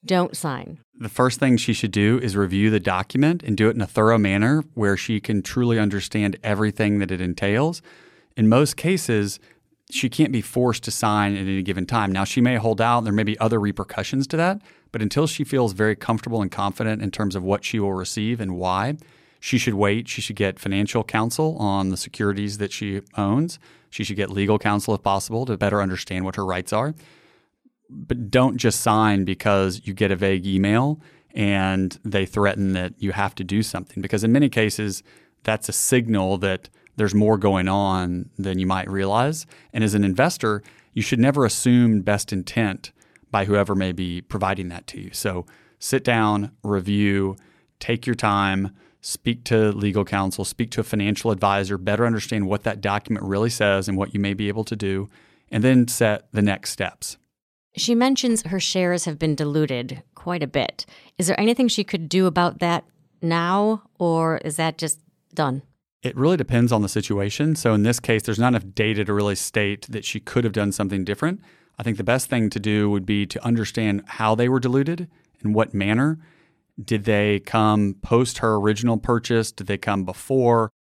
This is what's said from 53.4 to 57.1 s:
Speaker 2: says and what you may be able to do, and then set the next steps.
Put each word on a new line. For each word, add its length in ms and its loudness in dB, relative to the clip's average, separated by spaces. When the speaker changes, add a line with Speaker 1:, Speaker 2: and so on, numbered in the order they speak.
Speaker 2:
says 360 2
and 80 -2
what 200 -2
you 40 -2
may 140 0
be 140 -4
able 160 -4
to 120 -6
do, 320 -4
and 140 0
then 240 6
set 440 0
the 100 2
next 300 0
steps. 460 -8